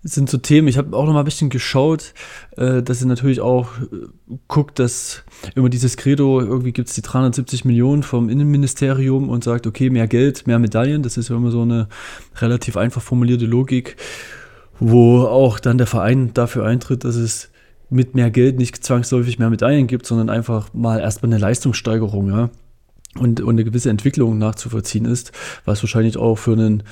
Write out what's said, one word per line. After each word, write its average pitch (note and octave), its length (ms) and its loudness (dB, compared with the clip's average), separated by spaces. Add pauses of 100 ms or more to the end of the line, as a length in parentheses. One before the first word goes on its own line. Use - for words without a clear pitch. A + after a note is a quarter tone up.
das D#3+ 120 -10
sind C#3 160 0
so C#3 80 -2
Themen, D3+ 320 4
ich A#2 80 0
hab D3 160 -4
auch C3 120 0
noch D#3 60 2
mal D3+ 80 4
ein C#3+ 60 0
bisschen D3 240 -2
geschaut, C#3 640 -2 (420)
äh, B2+ 260 0
dass B2 200 -4
ihr B2+ 60 0
natürlich B2 340 0
auch, B2 400 0
äh, G2 260 -12 (400)
guckt, C#3+ 320 -2
dass - 460 -4 (300)
immer B2+ 120 4
dieses B2 300 0
Credo, C#3 420 2
irgendwie B2 320 -2
gibt's A#2+ 220 -6
die A#2 80 -8
dreihundertsiebzig B2+ 640 -2
Millionen B2+ 360 2
vom A#2+ 280 -2
Innenministerium C3+ 1000 0
und A#2+ 160 -2
sagt, A#2+ 240 -2
okay, C3 220 0
mehr A#2 180 2
Geld, B2+ 400 0
mehr A#2 100 4
Medaillen. A#2+ 460 0
Das A#2+ 140 -6
ist A#2 120 -6
ja B2 60 -2
immer A#2+ 160 0
so A#2 120 0
eine A#2 260 0 (480)
relativ A#2+ 400 -2
einfach A#2 240 -2
formulierte A#2+ 440 0
Logik, B2 520 -2 (840)
wo A#2+ 440 6
auch B2 360 2
dann B2 180 0
der A#2+ 100 2
Verein A#2+ 460 0
dafür A#2+ 320 -2
eintritt, A#2+ 380 -2
dass A#2+ 120 -2
es A#2 340 -4 (400)
mit B2+ 260 0
mehr A#2+ 160 4
Geld B2+ 260 4
nicht B2 260 -2
zwangsläufig A#2+ 540 0
mehr A#2 120 2
Medaillen B2+ 380 2
gibt, A#2+ 180 -4
sondern A2+ 240 0
einfach A2 440 -4
mal A2+ 280 0
erstmal A2 320 -2
eine G#2 80 2
Leistungssteigerung, G#2+ 880 0
ja, A2+ 200 0 (680)
und, A#2+ 240 0
und A#2 140 2
eine A2+ 100 2
gewisse A#2 240 0
Entwicklung A2+ 480 0
nachzuvollziehen A2 680 -4
ist, A#2+ 260 -4 (340)
was G#2 180 -2
wahrscheinlich A2+ 340 0
auch A2+ 180 2
für A2+ 160 -2
einen, A2 400 2